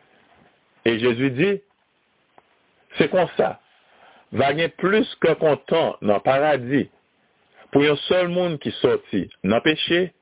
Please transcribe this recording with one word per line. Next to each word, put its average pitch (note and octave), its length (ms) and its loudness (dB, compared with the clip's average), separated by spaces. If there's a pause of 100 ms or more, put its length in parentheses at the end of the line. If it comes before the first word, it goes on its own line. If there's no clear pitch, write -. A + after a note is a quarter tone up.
(880)
E A2+ 140 2
Jezi B2 320 0
di, D#3 180 0 (1400)
se - 160 2
konsa, F3+ 460 -2 (800)
va C3+ 200 0
gen D#3+ 240 -2
plis G3 400 0
kè E3 240 2
kontan D3+ 540 0 (100)
nan G2+ 160 2
paradis C3+ 680 0 (840)
pou C#3+ 140 4
yon D3 160 2
sèl F3+ 260 0
moun F3 320 -2
ki A#2 160 -6
soti A2 460 0 (160)
nan A2 260 0
peche, E3+ 460 0 (120)